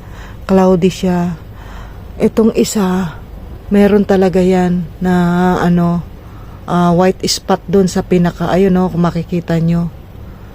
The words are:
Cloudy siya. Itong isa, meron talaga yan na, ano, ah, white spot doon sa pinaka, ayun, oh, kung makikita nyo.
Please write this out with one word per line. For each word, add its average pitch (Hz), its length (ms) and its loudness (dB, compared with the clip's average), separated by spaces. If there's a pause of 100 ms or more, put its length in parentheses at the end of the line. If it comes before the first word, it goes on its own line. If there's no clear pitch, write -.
(500)
Cloudy 185 400 4
siya. 175 480 -2 (800)
Itong 220 400 2
isa, 185 640 -2 (500)
meron 202 380 4
talaga 185 340 4
yan 180 460 2 (100)
na, 180 160 0 (480)
ano, 170 400 2 (640)
ah, 175 300 2
white 185 320 2
spot - 420 -2
doon 196 160 4
sa 185 160 -2
pinaka, 175 480 0
ayun, 190 320 2
oh, 180 80 0
kung 170 160 0
makikita 165 560 -2
nyo. 170 320 0 (600)